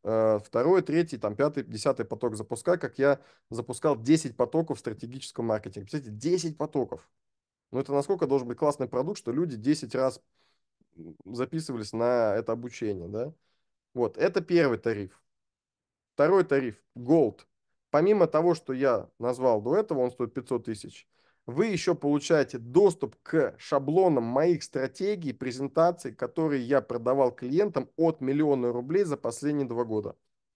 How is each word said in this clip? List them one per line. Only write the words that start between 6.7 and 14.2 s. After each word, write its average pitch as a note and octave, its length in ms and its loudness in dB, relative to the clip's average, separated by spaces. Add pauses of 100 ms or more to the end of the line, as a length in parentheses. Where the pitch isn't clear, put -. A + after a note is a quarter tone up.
Ну, B2 80 -4
это C3+ 120 -4
насколько C#3+ 360 0
должен C3 200 2
быть A#2+ 120 -8
классный D3 280 0
продукт, C#3+ 300 -2
что - 140 -8
люди D3 260 -2
десять C3 380 -2
раз, C3 260 -2 (720)
м, E2 200 -18 (100)
записывались B2 680 -6
на A#2 440 2
это A2+ 160 -2
обучение, A2+ 560 -6
да? A#2 260 -8 (600)
Вот, A#2+ 220 -2
это F3 240 2